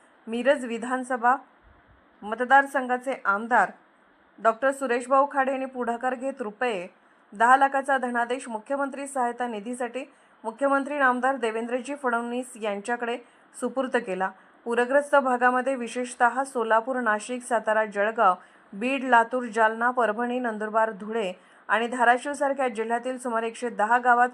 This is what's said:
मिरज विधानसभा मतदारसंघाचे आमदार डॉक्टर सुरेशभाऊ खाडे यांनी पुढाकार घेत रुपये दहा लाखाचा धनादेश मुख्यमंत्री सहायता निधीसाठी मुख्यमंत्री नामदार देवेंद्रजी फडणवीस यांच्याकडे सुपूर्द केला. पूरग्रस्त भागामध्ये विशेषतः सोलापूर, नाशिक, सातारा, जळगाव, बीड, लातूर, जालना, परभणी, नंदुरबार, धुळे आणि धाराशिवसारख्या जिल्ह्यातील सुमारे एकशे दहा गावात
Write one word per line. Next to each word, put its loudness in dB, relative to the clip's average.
मिरज 0
विधानसभा -2
मतदारसंघाचे 2
आमदार 2
डॉक्टर 2
सुरेशभाऊ 2
खाडे 0
यांनी -4
पुढाकार -4
घेत -6
रुपये -4
दहा 6
लाखाचा 2
धनादेश -4
मुख्यमंत्री -6
सहायता -4
निधीसाठी -8
मुख्यमंत्री 0
नामदार 2
देवेंद्रजी -4
फडणवीस -4
यांच्याकडे -4
सुपूर्द -2
केला. -2
पूरग्रस्त 2
भागामध्ये 2
विशेषतः -2
सोलापूर, 0
नाशिक, -2
सातारा, 0
जळगाव, 2
बीड, -4
लातूर, 4
जालना, 0
परभणी, 0
नंदुरबार, -2
धुळे -6
आणि 0
धाराशिवसारख्या 2
जिल्ह्यातील -4
सुमारे -4
एकशे -6
दहा 2
गावात 4